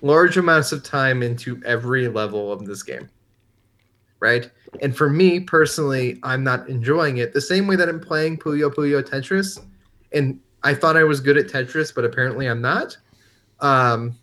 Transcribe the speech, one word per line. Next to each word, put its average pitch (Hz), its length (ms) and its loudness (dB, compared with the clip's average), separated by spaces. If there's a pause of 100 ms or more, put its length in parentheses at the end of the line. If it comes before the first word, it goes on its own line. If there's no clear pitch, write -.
large 170 360 4
amounts 170 360 2
of 147 100 -8
time 131 400 0
into 120 440 -6
every 123 420 -2
level 104 440 -4
of 101 140 -10
this 98 160 -12
game. - 260 -14 (1120)
Right? 120 300 0 (300)
And 135 160 -2
for 151 140 2
me 175 300 4
personally, 143 840 0
I'm 131 220 -4
not 127 240 -2
enjoying 131 500 0
it 120 160 -2
the 143 60 2
same 190 260 0
way 196 100 0
that 180 120 0
I'm 165 120 -6
playing 160 380 -4
Puyo 147 340 -2
Puyo 143 300 0
Tetris. 190 580 -4 (520)
And 135 280 0 (220)
I 143 120 2
thought 160 220 2
I 160 80 6
was 151 160 2
good 139 160 4
at - 120 2
Tetris, 143 460 -4
but 123 100 -2
apparently 127 420 -2
I'm 117 160 -2
not. 190 340 -2 (640)
Um, 120 600 2